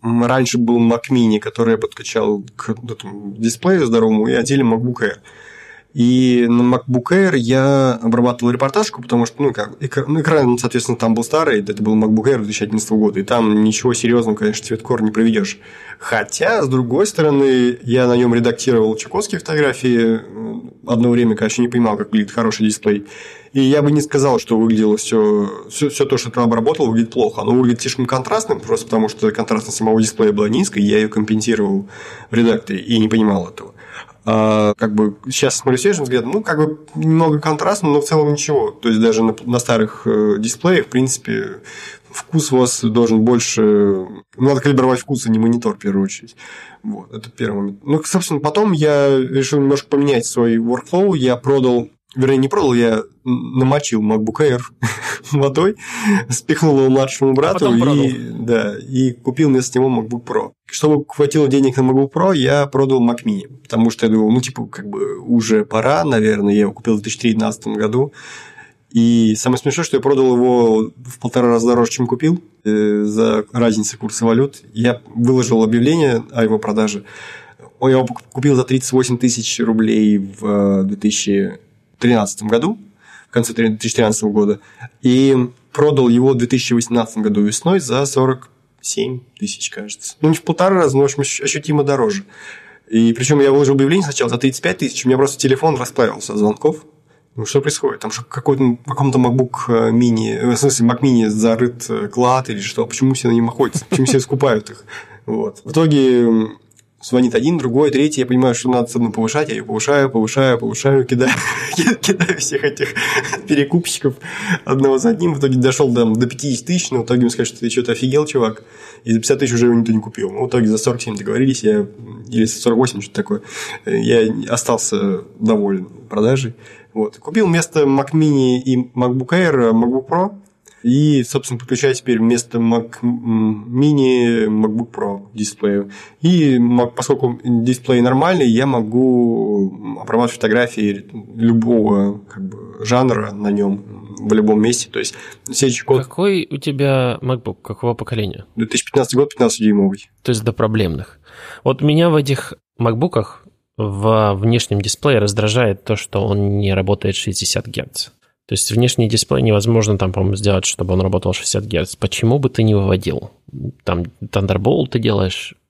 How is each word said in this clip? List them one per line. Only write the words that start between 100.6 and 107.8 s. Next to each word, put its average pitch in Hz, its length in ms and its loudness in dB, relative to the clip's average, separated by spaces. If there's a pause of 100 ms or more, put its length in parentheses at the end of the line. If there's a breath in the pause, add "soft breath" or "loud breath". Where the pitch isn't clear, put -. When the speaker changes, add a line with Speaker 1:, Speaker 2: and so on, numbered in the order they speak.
Speaker 1:
Mac 120 120 0
Mini 120 280 4
зарыт, 113 600 0
э, 110 200 -6
клад 123 420 0
или 107 80 -6
что? 101 280 -6
Почему 135 280 0
все 127 140 -2
на 120 40 2
нем 117 160 2
охотятся? 120 400 -2
Почему 131 180 0
все 135 120 2
скупают 127 520 -2
их? - 140 -20 (420 loud breath)
Вот. 113 380 -6
В 113 60 -14
итоге, 135 520 4
м, 113 360 0 (420)
звонит 123 360 0
один, 147 200 0
другой, 135 360 2